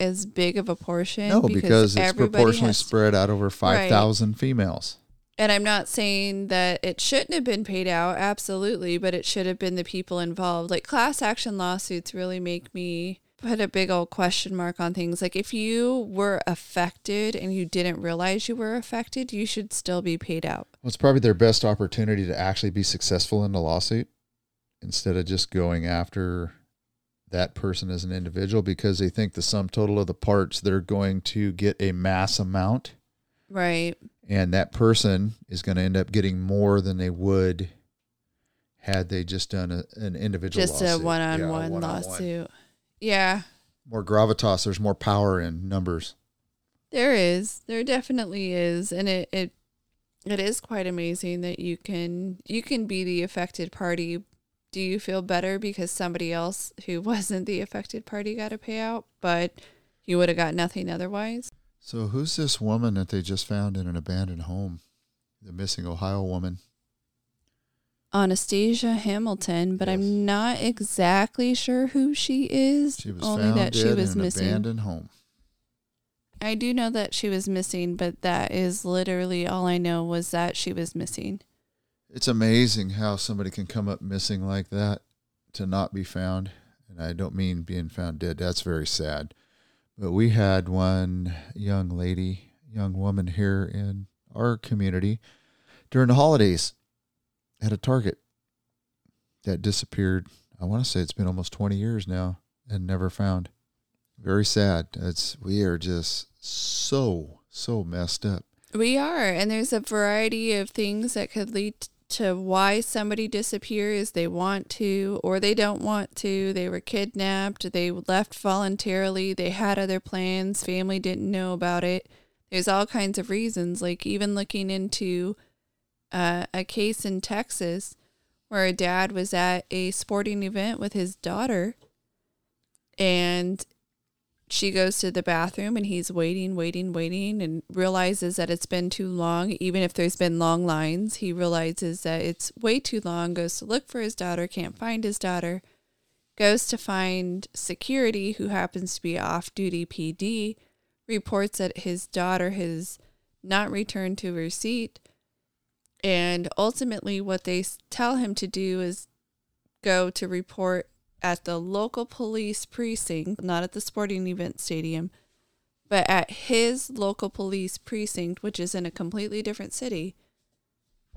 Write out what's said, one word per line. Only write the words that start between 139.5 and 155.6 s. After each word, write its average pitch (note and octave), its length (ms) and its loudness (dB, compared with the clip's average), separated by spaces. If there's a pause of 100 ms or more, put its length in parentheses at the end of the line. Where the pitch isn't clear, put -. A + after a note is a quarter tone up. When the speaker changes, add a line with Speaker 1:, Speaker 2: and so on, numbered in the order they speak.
Speaker 1:
Even F#3 220 0
if F3 100 0
there's F3+ 240 0
been E3+ 240 2
long E3+ 260 4
lines, E3 500 0
he F#3 180 -4
realizes E3+ 680 -2
that E3 180 -2
it's - 360 -4
way A#3 220 2
too A3+ 240 -4
long, E3+ 300 -2
goes E3+ 240 -4
to - 80 -10
look A3+ 240 -4
for B3 100 -8
his A3 160 -4
daughter, F3 320 -4
can't - 320 -8
find A3+ 240 -4
his G#3 160 -2
daughter, F3+ 420 -2 (760)
goes G#3 300 6
to A#3+ 100 -2
find F#3 760 -2
security, A3 800 -2
who G3+ 160 -4
happens F#3 480 -4
to - 60 -12
be E3+ 180 -4
off-duty F3 640 -4
P D#3+ 300 -6
D, G#3+ 420 -4 (540)
reports G#3 480 -2
that F#3 220 -4
his F3+ 280 -6
daughter F#3 440 0
has F3 460 -6 (460)
not G3 260 0
returned G3 500 -4
to F3+ 160 -6
her E3 140 -4
seat. A3+ 520 -6 (1040)